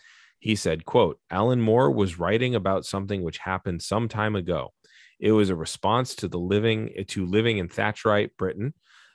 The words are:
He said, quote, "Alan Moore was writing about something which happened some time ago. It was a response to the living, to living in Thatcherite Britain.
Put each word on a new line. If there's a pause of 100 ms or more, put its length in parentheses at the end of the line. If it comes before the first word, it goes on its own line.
(400)
He
said,
quote, (100)
"Alan
Moore
was
writing
about
something
which
happened
some
time
ago. (480)
It
was
a
response
to
the
living, (140)
to
living
in
Thatcherite
Britain. (400)